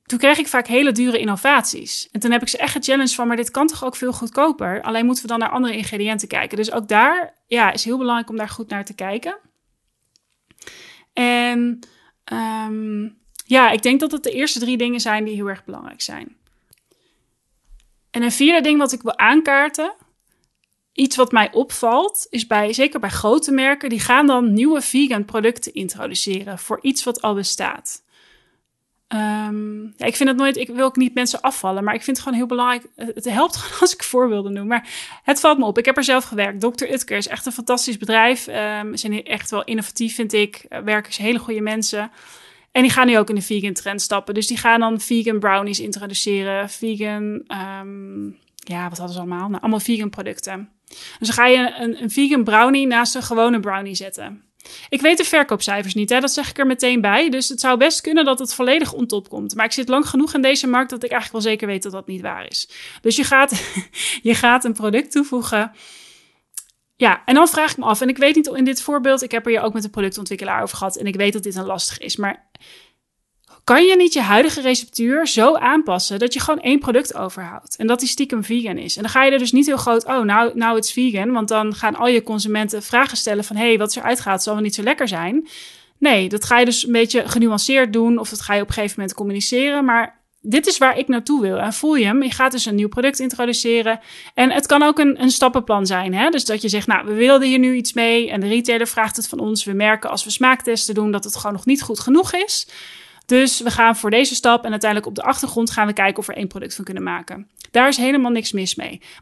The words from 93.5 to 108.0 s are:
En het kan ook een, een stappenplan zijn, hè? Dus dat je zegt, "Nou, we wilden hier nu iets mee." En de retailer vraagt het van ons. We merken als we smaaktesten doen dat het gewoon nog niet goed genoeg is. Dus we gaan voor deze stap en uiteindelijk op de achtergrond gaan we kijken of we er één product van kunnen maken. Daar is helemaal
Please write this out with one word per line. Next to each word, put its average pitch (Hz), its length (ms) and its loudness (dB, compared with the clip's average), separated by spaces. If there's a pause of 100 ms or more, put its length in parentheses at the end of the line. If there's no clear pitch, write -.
En 254 160 4
het 277 160 0
kan 285 160 6
ook 302 160 4
een, 285 240 4
een 254 80 6
stappenplan 240 560 2
zijn, 185 280 -2
hè? 233 160 2
Dus 294 140 0
dat 214 180 -2
je 220 60 -2
zegt, 208 180 -2
"Nou, 202 200 0
we 208 80 -4
wilden 262 340 6
hier 262 100 4
nu 254 160 4
iets 240 180 -4
mee." 233 380 2
En 208 100 -2
de 202 80 -2
retailer 233 380 2
vraagt 220 300 -2
het 226 120 -6
van - 100 -8
ons. 214 260 -2
We 202 80 -4
merken 214 380 2
als - 140 -4
we 214 60 -10
smaaktesten 240 640 0
doen 214 160 0
dat 202 140 -2
het 208 120 -8
gewoon 208 160 -6
nog 190 140 -10
niet 277 160 2
goed - 180 -6
genoeg 320 320 4
is. 370 340 -2 (600)
Dus 254 340 4
we 233 100 -2
gaan 226 260 4
voor 214 140 -4
deze 254 240 4
stap 233 300 2
en 233 60 -6
uiteindelijk 214 400 -2
op 202 60 -12
de 214 60 -6
achtergrond 233 480 -2
gaan 214 160 0
we 208 60 0
kijken 196 260 0
of 202 80 -6
we 202 60 -10
er - 60 -12
één 202 100 -6
product - 260 -12
van 196 100 -12
kunnen 190 180 -10
maken. 180 460 -10 (220)
Daar 247 180 6
is 269 80 2
helemaal 254 340 2